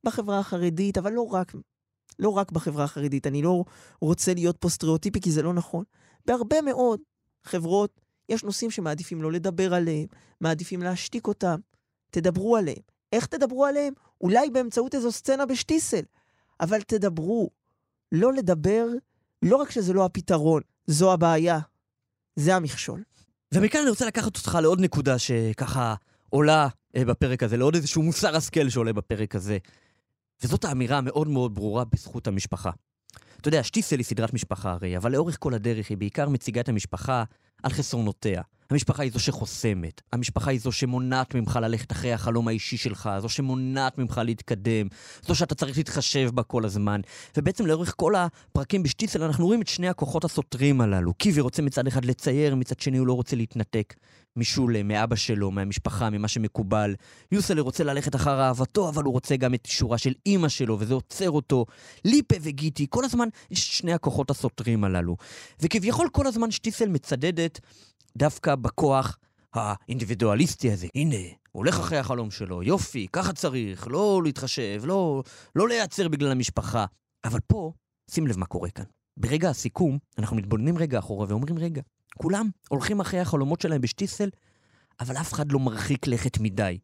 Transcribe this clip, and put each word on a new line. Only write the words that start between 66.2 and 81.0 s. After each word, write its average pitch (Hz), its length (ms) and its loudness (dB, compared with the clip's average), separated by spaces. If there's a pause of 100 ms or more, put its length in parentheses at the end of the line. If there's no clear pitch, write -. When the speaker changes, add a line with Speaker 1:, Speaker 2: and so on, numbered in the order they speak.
Speaker 2:
הזמן 226 240 0
שטיסל 220 380 -2
מצדדת 160 720 -2 (580)
דווקא 139 380 2
בכוח 131 600 0 (360)
האינדיבידואליסטי 110 1200 0
הזה. 90 240 -2
"הנה, 143 200 2
הוא 90 140 -6 (220)
הולך 165 280 0
אחרי 165 180 -2
החלום 120 340 -4
שלו, 90 320 -8
יופי, 123 500 -2
ככה 180 200 -2
צריך, 117 540 -4
לא 190 360 2
להתחשב, 127 640 -4
לא, 160 380 0 (320)
לא 202 120 4
להיעצר 202 400 0
בגלל 143 240 0
המשפחה." 117 540 -2 (380)
אבל 113 240 -2
פה, 165 260 0 (380)
שים 160 160 2
לב 104 100 0
מה 92 80 -2
קורה 87 240 -6
כאן. - 160 -12 (320)
ברגע 156 320 2
הסיכום, 143 480 0 (200)
אנחנו 107 180 -2
מתבוננים 113 420 0
רגע 147 220 0
אחורה 104 300 -4